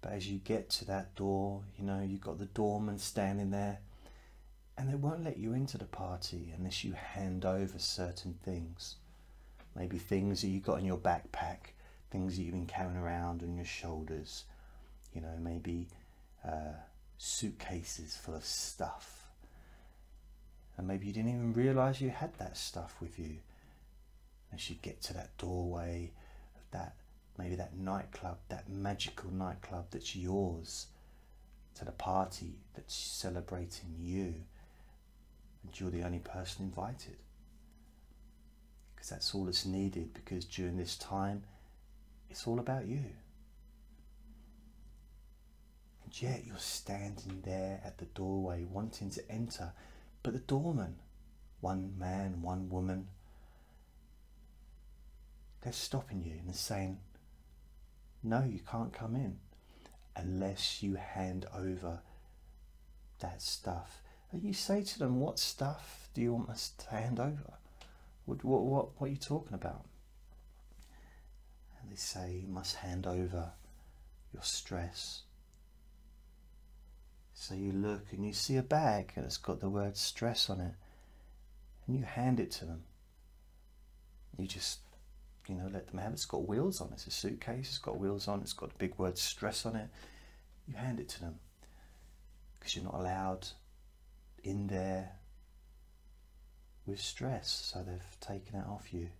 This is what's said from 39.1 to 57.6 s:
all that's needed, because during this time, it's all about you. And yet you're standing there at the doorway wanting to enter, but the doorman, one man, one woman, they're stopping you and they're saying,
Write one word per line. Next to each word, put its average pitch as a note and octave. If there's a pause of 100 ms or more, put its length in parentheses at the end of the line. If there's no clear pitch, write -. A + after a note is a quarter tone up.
all G2
that's F2+
needed, F#2+
because F2+
during F2+
this F2
time, G2 (840)
it's -
all A#2
about B2
you. A#2+ (3000)
And -
yet B2
you're G2+
standing G2
there F#2+
at F#2+
the F2+
doorway F#2+
wanting G2
to -
enter, A2+ (480)
but A#2+
the C3
doorman, C3+ (600)
one F#2+
man, F#2
one F#2
woman, F#2 (2500)
they're A#2+
stopping A2+
you E2
and E2+
they're F2+
saying, F#2+ (1200)